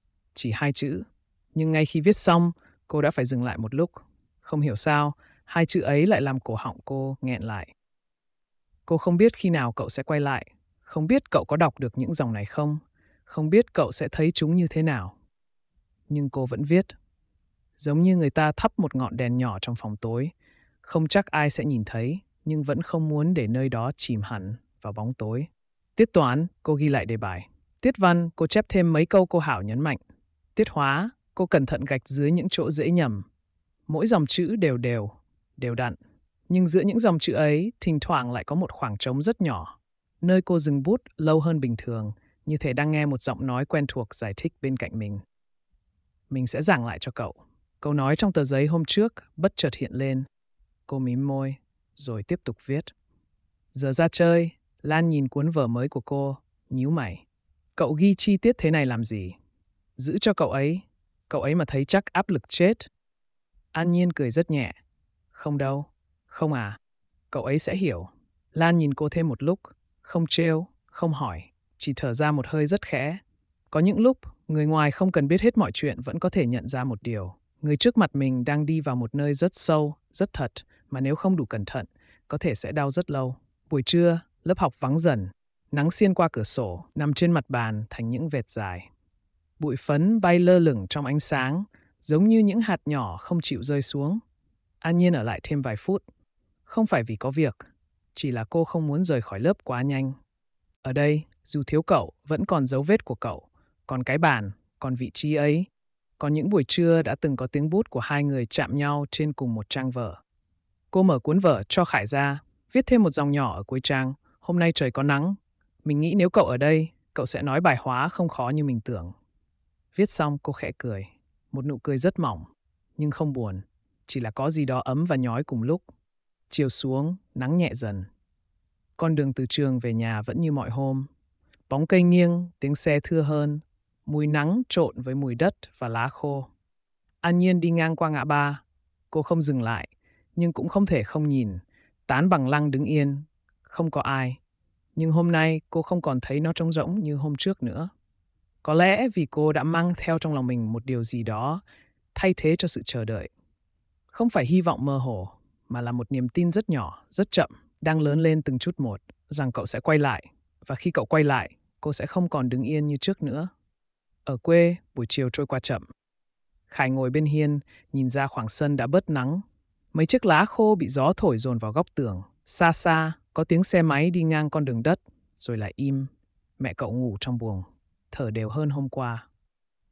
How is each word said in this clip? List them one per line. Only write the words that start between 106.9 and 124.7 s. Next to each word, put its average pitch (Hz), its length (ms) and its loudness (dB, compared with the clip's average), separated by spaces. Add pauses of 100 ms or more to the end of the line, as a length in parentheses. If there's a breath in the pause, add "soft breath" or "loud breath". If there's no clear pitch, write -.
đã 151 200 -2
từng 143 140 0
có 131 120 -6
tiếng 147 220 -2
bút 196 200 0
của 131 100 -6
hai 143 240 -2
người 139 220 -2
chạm - 300 -2
nhau 143 360 -2
trên 151 220 -2
cùng 123 200 -4
một 107 160 -6
trang 131 220 -4
vở. 120 240 -6 (760)
Cô 190 120 4
mở 160 160 4
cuốn 151 200 2
vở 147 300 4
cho 180 160 4
Khải 104 220 0
ra, 143 360 0 (280)
viết 254 140 4
thêm 233 180 6
một 175 60 6
dòng 143 220 0
nhỏ 135 240 0
ở 92 80 -8
cuối 131 200 -4
trang. 131 300 0 (260)
"Hôm 175 200 -2
nay 170 120 4
trời 135 200 0
có 135 120 -2
nắng. 147 320 2 (500)
Mình 147 160 2
nghĩ 165 160 0
nếu 185 120 4
cậu - 160 6
ở 123 120 -2
đây, 156 320 2 (240)
cậu 127 120 -2
sẽ - 160 -4
nói 143 200 0
bài 151 180 4
hóa 131 300 -2
không 170 200 -2
khó 123 200 -4
như 147 140 0
mình 127 180 -2
tưởng." 92 300 -8 (840)
Viết 202 140 2
xong 147 340 -2
cô 143 100 -6
khẽ - 240 -8
cười. 98 300 -8 (440)
Một 135 140 -6
nụ 143 120 -4
cười 135 200 -4
rất 165 220 0
mỏng, 107 260 -4 (520)
nhưng 151 140 -2
không 147 220 -4
buồn. 104 280 -6 (460)
Chỉ - 120 -6
là 117 120 -6
có 135 180 -2
gì 156 160 -2
đó 127 140 -2